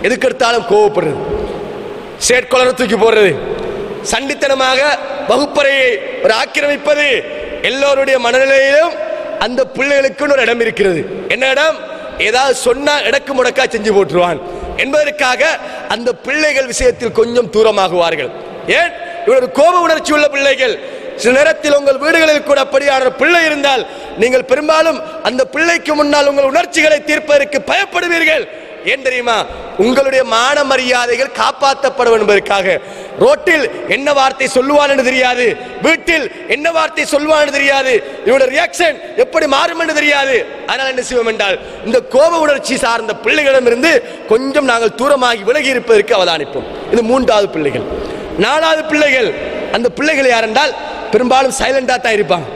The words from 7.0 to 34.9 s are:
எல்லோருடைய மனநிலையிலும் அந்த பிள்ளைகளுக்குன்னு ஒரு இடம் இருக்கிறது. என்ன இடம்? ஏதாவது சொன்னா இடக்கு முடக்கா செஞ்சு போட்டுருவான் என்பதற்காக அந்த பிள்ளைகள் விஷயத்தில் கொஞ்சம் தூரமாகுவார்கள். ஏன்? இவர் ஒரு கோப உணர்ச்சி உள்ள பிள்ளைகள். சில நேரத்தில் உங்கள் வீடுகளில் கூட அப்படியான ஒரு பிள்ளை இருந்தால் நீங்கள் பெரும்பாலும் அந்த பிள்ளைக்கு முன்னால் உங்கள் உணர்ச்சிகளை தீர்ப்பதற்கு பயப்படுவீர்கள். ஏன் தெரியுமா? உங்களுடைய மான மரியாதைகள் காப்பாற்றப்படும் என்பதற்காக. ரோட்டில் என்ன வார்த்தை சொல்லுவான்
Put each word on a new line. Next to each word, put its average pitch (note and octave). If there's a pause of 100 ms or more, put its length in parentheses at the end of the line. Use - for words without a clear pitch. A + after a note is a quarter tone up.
எல்லோருடைய C4+ (100)
மனநிலையிலும் C4+ (500)
அந்த B3 (160)
பிள்ளைகளுக்குன்னு C#4
ஒரு B3+
இடம் A#3
இருக்கிறது. F#3+ (340)
என்ன B3 (100)
இடம்? D4+ (500)
ஏதாவது B3+ (120)
சொன்னா C#4 (140)
இடக்கு C#4
முடக்கா B3 (100)
செஞ்சு G#3+
போட்டுருவான் F3 (420)
என்பதற்காக C#4+ (520)
அந்த A#3+ (160)
பிள்ளைகள் C#4
விஷயத்தில் A#3+
கொஞ்சம் A#3
தூரமாகுவார்கள். F3+ (480)
ஏன்? E4+ (320)
இவர் C4
ஒரு B3 (100)
கோப E4 (120)
உணர்ச்சி D#4
உள்ள D4
பிள்ளைகள். C4+ (480)
சில A#3+
நேரத்தில் D4+
உங்கள் C4+
வீடுகளில் D#4
கூட C#4
அப்படியான C4+
ஒரு B3+
பிள்ளை E4
இருந்தால் C#4 (400)
நீங்கள் B3
பெரும்பாலும் D#4 (300)
அந்த B3+ (120)
பிள்ளைக்கு E4
முன்னால் D4
உங்கள் C#4
உணர்ச்சிகளை D#4 (100)
தீர்ப்பதற்கு D4 (120)
பயப்படுவீர்கள். E4+ (460)
ஏன் C4+
தெரியுமா? A#3+ (500)
உங்களுடைய C4 (120)
மான B3+ (120)
மரியாதைகள் B3
காப்பாற்றப்படும் B3+
என்பதற்காக. G3 (460)
ரோட்டில் D4 (300)
என்ன C#4 (100)
வார்த்தை C4
சொல்லுவான் C#4